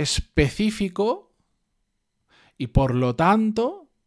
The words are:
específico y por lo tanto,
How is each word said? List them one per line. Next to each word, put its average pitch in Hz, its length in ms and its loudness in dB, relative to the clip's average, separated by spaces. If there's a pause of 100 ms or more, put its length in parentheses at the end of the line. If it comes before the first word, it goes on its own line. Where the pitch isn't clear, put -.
específico 202 1300 -2 (1200)
y 123 120 -8
por 131 260 2
lo 123 200 0
tanto, 220 680 0 (220)